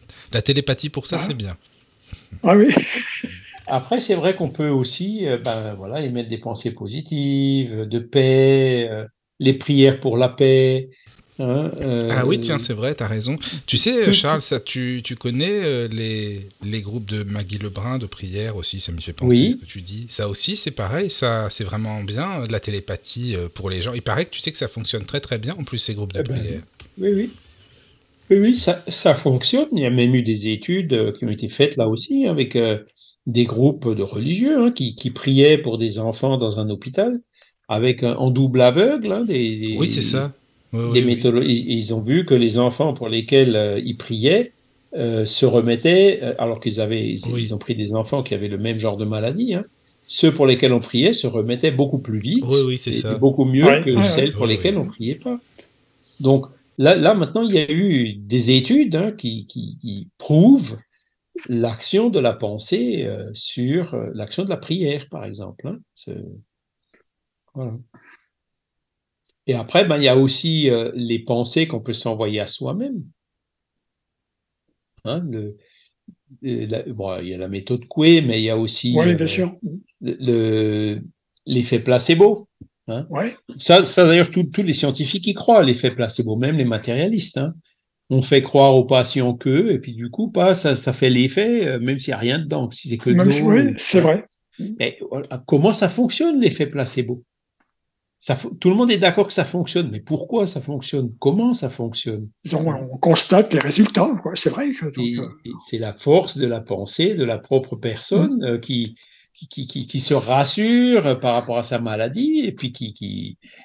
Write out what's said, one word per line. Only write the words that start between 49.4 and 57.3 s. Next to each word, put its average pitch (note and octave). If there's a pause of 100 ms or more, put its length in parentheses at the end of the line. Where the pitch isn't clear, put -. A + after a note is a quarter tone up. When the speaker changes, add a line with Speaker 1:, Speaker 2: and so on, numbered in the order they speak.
Speaker 3:
hein. F#3+ (440)
Ceux -
pour D3
lesquels C3
on A#2+
priait A#2+
se -
remettaient A#2+
beaucoup C3+
plus G#2+
vite C#3+
Speaker 1:
Oui, C3+
oui, B2+
c'est B2
Speaker 3:
et, -
Speaker 1:
ça. A2
Speaker 3:
et A2+
beaucoup C3+
mieux C3
Speaker 2:
Ouais, F#3
Speaker 3:
que C#3
Speaker 2:
ouais, A#2
Speaker 3:
celles C#3
Speaker 2:
ouais. C#3+
Speaker 3:
pour G2+
Speaker 1:
Oui, -
Speaker 3:
lesquelles E3+
Speaker 1:
oui. D#3
Speaker 3:
on F#3
priait A#2+
pas. B3 (800)
Donc C3+ (300)
là, D3+
là F3
maintenant, G3